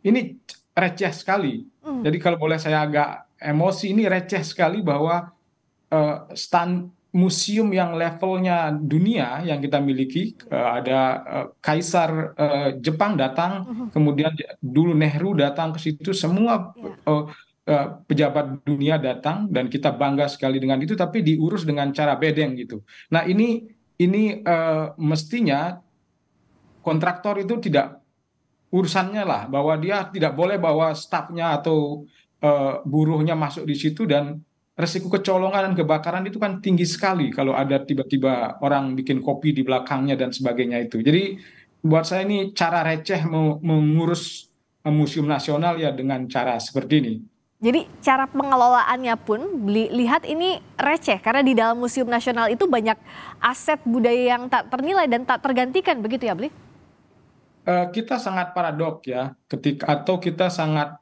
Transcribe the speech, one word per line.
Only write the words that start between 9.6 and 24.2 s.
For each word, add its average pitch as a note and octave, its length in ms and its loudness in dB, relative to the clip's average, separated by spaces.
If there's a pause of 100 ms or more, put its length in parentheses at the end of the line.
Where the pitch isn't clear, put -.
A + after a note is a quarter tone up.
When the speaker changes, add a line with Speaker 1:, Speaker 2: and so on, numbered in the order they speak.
Speaker 1:
kita C#3+ 240 2
miliki, C#3 480 0 (160)
eh, B2 200 0 (120)
ada, B2+ 200 2 (280)
eh, - 180 -4 (140)
Kaisar, D#3+ 720 0
eh, C#3+ 360 0 (120)
Jepang D#3+ 400 0
datang, F3+ 480 -2
Speaker 2:
Mhm. A#3+ 240 -10
Speaker 1:
kemudian D3+ 400 2 (320)
dulu D#3 320 2
Nehru D#3 400 0
datang D#3 400 0
ke - 60 -10
situ, D#3+ 340 -4
semua, G3 560 0
Speaker 2:
Ya. - 320 -14
Speaker 1:
eh, D3+ 200 2 (440)
eh, D3 180 2 (220)
pejabat D3 560 0
dunia D3 320 2
datang, D3 560 -2
dan B2+ 160 -2
kita C3 240 0
bangga C#3 320 0
sekali C3+ 320 -2
dengan C3 240 0
itu, D#3+ 160 -2
tapi F3+ 240 0
diurus D#3+ 480 0
dengan C#3+ 240 -2
cara D3 240 0
bedeng D3 400 0
gitu. A#2 240 -10 (320)
Nah, E3 160 2
ini, A3+ 320 2 (400)
ini, G#3 400 2